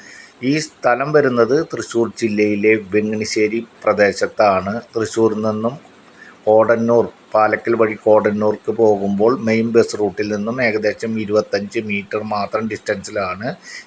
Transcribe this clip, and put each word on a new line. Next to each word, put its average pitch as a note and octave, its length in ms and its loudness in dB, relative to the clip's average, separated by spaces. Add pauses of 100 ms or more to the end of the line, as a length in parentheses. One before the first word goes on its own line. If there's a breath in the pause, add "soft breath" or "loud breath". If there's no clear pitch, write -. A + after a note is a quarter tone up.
(500 loud breath)
ഈ - 20 2 (140)
സ്ഥലം B2+ 500 -2
വരുന്നത് B2 400 2 (140)
തൃശ്ശൂർ A#2 360 -2 (140)
ജില്ലയിലെ G#2 520 2 (220)
വെങ്ങണിശ്ശേരി G#2+ 680 -2 (240)
പ്രദേശത്താണ്. G2+ 880 2 (200)
തൃശ്ശൂരിൽ A2 540 0
നിന്നും A2 260 -4 (720 loud breath)
കോടന്നൂർ, A2+ 580 4 (300)
പാലക്കൽ G#2+ 480 0
വഴി G#2+ 140 0 (100)
കോടന്നൂർക്ക് G#2+ 720 2
പോകുമ്പോൾ G2+ 540 2 (140)
മെയിൻ A2+ 280 0
ബസ് A2 240 2
റൂട്ടിൽ G#2 360 -2
നിന്നും A2 220 -6 (100)
ഏകദേശം G#2+ 440 -2 (120)
ഇരുപത്തഞ്ച് G#2 560 -2 (100)
മീറ്റർ G2+ 320 -6 (140)
മാത്രം A2 360 -4
ഡിസ്റ്റൻസിലാണ് G2+ 800 -6 (360 loud breath)